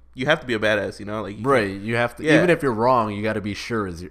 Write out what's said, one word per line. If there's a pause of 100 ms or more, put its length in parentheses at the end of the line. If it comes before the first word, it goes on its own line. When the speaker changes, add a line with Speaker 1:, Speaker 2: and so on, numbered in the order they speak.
(140)
Speaker 1:
you
have
to
be
a
badass,
you
know?
Like,
you
Speaker 2:
Right,
Speaker 1:
can't
Speaker 2:
you
have
to,
Speaker 1:
Yeah.
Speaker 2:
even
if
you're
wrong,
you
gotta
be
sure
as,